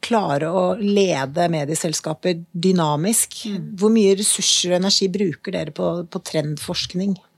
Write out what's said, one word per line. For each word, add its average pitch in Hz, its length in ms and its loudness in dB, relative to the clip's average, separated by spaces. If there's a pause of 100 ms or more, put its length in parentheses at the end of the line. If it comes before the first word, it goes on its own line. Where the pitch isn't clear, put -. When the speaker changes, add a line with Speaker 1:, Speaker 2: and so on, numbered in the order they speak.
Speaker 1:
klare 160 480 0
å 185 140 2 (100)
lede 175 720 0
medieselskaper 160 920 -2 (100)
dynamisk. 175 840 0 (100)
Speaker 2:
Mm. 185 300 -6
Speaker 1:
Hvor 208 180 4
mye 196 240 6
ressurser - 560 0
og 180 60 2
energi 196 280 2
bruker 185 460 -2
dere 156 180 -6
på, 175 200 -2 (180)
på 185 160 -8
trendforskning? 156 880 -4 (240)